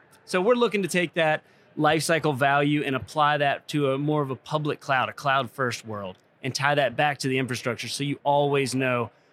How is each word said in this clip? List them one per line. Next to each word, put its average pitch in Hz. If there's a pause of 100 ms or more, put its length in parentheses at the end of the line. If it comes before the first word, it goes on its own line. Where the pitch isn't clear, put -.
(240)
So 185
we're 240
looking 214
to 170
take 175
that 156 (340)
lifecycle 151
value 147
and 135
apply 147
that 139
to 143
a 135
more 147
of 135
a 127
public 151
cloud, 127
a 107
cloud 135
first 120
world, 101 (240)
and 131
tie 143
that 131
back 147
to 139
the 131
infrastructure 120
so -
you 143
always 143
know 123 (220)